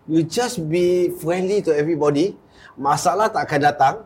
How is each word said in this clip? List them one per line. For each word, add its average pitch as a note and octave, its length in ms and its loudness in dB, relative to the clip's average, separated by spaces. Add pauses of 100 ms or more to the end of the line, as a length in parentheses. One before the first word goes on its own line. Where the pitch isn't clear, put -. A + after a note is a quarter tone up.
You D#3+ 160 0
just A3+ 480 -4
be F3+ 480 2
friendly F#3 480 -2
to D#3+ 80 2
everybody. D3 640 0 (400)
Masalah E3+ 560 0
tak D3 160 -4
akan D3 160 0
datang. D3 300 2 (120)